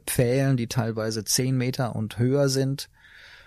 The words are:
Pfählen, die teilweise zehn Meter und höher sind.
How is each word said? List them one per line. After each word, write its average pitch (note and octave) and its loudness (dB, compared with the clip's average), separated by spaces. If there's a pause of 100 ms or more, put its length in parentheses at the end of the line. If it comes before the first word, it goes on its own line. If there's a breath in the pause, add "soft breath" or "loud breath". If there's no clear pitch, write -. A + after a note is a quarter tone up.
Pfählen, C3+ 2
die A#2 -2
teilweise A2 -4
zehn C3 0
Meter B2 -2
und A2 -6
höher C3+ 4
sind. C3+ -2 (580 loud breath)